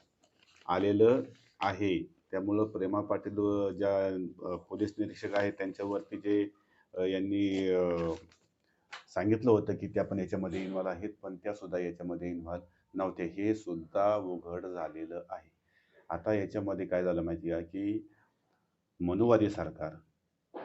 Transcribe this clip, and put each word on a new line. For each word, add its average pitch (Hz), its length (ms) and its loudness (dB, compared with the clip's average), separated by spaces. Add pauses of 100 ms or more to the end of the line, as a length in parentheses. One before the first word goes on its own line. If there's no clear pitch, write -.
(680)
आलेलं 104 540 6 (380)
आहे. 95 440 2 (280)
त्यामुळं 101 340 2
प्रेमा 98 360 -2
पाटील, 101 360 -2
अ, 101 320 2
ज्या, 98 380 2 (440)
अ, 87 40 -2
पोलीस 95 420 -4
निरीक्षक 101 380 -4
आहेत 101 180 2
त्यांच्यावरती 98 640 -4
जे, 104 320 2 (480)
अ, 92 40 -2
यांनी, 95 680 2
अ, 90 280 4 (1160)
सांगितलं 113 380 4
होतं 101 240 6
की 98 120 -6
त्या 98 160 0
पण 98 160 -2
याच्यामध्ये 95 440 -4
इन्व्हॉल्व 95 260 -4
आहेत, 92 200 -6 (120)
पण 95 140 -10
त्या 104 180 -6
सुद्धा 90 240 -6
याच्यामध्ये 87 520 -4
इन्व्हॉल्व 85 340 -6 (300)
नव्हते, 92 320 -4
हे 98 300 0
सुद्धा 98 600 0
उघड 90 500 -6
झालेलं 80 640 -8
आहे. - 240 -14 (560)
आता 85 240 0
याच्यामध्ये 98 520 -2
काय 90 180 0
झालं 85 180 2
माहिती 82 300 -4
आहे 85 120 -2
की 101 460 -4 (920)
मनुवादी 104 480 4
सरकार, 78 440 -6 (720)